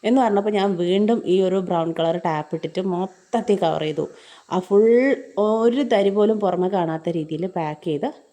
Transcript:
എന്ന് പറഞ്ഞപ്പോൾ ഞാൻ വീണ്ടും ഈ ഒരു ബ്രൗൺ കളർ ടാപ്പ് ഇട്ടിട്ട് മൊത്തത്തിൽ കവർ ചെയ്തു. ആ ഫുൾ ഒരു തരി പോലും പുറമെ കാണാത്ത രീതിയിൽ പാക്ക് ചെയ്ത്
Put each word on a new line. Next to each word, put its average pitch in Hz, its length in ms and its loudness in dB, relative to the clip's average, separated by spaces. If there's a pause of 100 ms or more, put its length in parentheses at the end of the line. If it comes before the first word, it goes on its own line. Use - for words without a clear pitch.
എന്ന് 262 140 4
പറഞ്ഞപ്പോൾ 208 360 0
ഞാൻ 202 100 2 (140)
വീണ്ടും 208 340 2 (160)
ഈ 185 40 4 (100)
ഒരു 190 100 0 (120)
ബ്രൗൺ 165 280 -2
കളർ 165 180 0 (120)
ടാപ്പ് 156 300 -4
ഇട്ടിട്ട് 165 260 -6 (100)
മൊത്തത്തിൽ 196 680 -4
കവർ 160 240 0
ചെയ്തു. 151 180 -4 (480)
ആ 185 140 0
ഫുൾ 202 180 4 (600)
ഒരു 233 360 2 (120)
തരി 196 240 2
പോലും 214 260 2
പുറമെ 180 320 0
കാണാത്ത 160 320 -2 (100)
രീതിയിൽ 156 260 -6 (120)
പാക്ക് 151 320 -6
ചെയ്ത് 151 200 -4 (240)